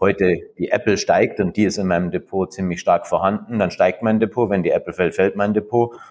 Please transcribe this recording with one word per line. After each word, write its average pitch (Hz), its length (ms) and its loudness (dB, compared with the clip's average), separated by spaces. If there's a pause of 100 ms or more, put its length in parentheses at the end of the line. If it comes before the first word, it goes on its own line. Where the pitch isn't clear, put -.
heute 92 400 2 (160)
die 87 140 -4
Apple 104 260 2
steigt 101 420 2
und 90 160 -2
die 104 80 2
ist 98 140 0
in 98 100 -2
meinem 90 240 0
Depot 92 400 -4
ziemlich 90 300 -6
stark 87 260 0
vorhanden, 101 500 -2
dann 95 140 0
steigt 92 300 0
mein 110 180 0
Depot. 110 300 0
Wenn 98 120 0
die 80 100 0
Apple 87 200 -2
fällt, 87 240 -2
fällt 95 220 0
mein 104 160 0
Depot. 117 420 0 (160)